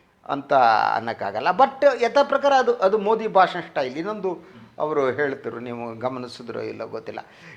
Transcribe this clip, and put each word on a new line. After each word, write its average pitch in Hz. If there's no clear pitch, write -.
ಅಂತ 143
ಅನ್ನಕ್ಕಾಗಲ್ಲ. 110
But 254
ಯಥಾ 277
ಪ್ರಕಾರ 277
ಅದು, 247
ಅದು 196
ಮೋದಿ 220
ಭಾಷಣ 180
ಸ್ಟೈಲ್. 135
ಇನ್ನೊಂದು 190
ಅವರು 147
ಹೇಳ್ತಿದ್ರು, 135
ನೀವು 117
ಗಮನಿಸಿದ್ರೋ 123
ಇಲ್ಲೋ 110
ಗೊತ್ತಿಲ್ಲ, 110